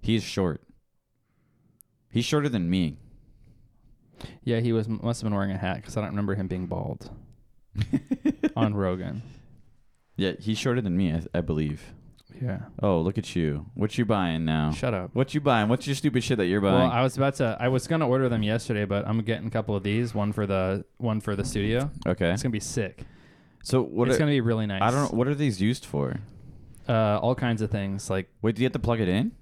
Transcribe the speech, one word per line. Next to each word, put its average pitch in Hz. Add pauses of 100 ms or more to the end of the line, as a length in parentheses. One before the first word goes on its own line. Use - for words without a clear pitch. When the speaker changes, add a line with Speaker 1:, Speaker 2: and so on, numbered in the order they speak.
Speaker 1:
He's 107
short. 90 (1500)
He's 120
shorter 147
than 92
me. 87 (1500)
Speaker 2:
Yeah, 117
he 117
was, 110
must 113
have 113
been 104
wearing 98
a 95
hat 92
'cause -
I 107
don't 101
remember 101
him 98
being 92
bald - (640)
Speaker 1:
<laughs> -
Speaker 2:
on 107
Rogan. 92 (920)
Speaker 1:
Yeah, 95
he's 110
shorter 123
than 92
me, 90
I, 82 (100)
I 87
believe. 76 (480)
Speaker 2:
Yeah. 117 (220)
Speaker 1:
Oh, 92
look 92
at -
you. 78
What -
you 120
buying 87
now? 78
Speaker 2:
Shut 120
up. 92
Speaker 1:
What 127
you 151
buying? 117
What's 123
your 143
stupid 127
shit 127
that 101
you're 98
buying? 95 (140)
Speaker 2:
Well, -
I 120
was 131
about 135
to, 117
I 120
was 131
gonna 160
order 127
them 117
yesterday, 107
but 101
I'm 110
getting 110
a 110
couple 110
of 95
these. 110
One 104
for 104
the, 95 (120)
one 110
for 104
the 98
studio. 113 (160)
Speaker 1:
Okay. 90
Speaker 2:
It's 104
gonna 131
be 107
sick. - (600)
Speaker 1:
So 127
what 98
Speaker 2:
It's 127
Speaker 1:
are, -
Speaker 2:
gonna 151
be 135
really 113
nice. 98
Speaker 1:
I 110
don't, 139
what 123
are 147
these 131
used 113
for? 71 (680)
Speaker 2:
Uh, 110
all 123
kinds 117
of 107
things. 98
Like, 95 (120)
Speaker 1:
Wait, 110
do 107
you 127
have 127
to 143
plug 117
it 95
in? 110